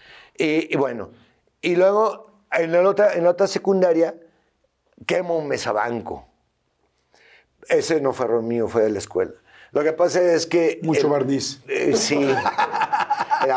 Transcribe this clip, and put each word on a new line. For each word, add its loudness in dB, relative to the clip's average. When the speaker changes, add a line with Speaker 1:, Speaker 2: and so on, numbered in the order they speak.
Speaker 1:
Y, 0
y 0
bueno, -4
y 0
luego 2
en -2
la 4
otra, 4
en -2
la 6
otra 2
secundaria 2
quemo -2
un -4
mesabanco. -4
Ese 0
no 0
fue -4
error 0
mío, -2
fue 0
de 2
la -4
escuela. -4
Lo 0
que 0
pasa 2
es 2
que 0
Speaker 2:
Mucho 0
Speaker 1:
el -
Speaker 2:
barniz. -2
Speaker 1:
eh, 0
sí. 0
Speaker 2:
<laughs> 2